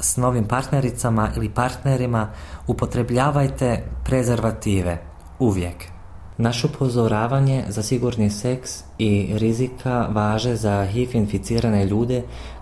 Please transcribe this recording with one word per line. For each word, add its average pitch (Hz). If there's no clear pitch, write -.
s -
novim 123
partnericama 120
ili 107
partnerima 123
upotrebljavajte 127
prezervative, 110
uvijek. 92
Naše 117
upozoravanje 123
za 107
sigurni 113
seks 127
i 101
rizika 120
važe 107
za 101
hiv 117
inficirane 107
ljude 117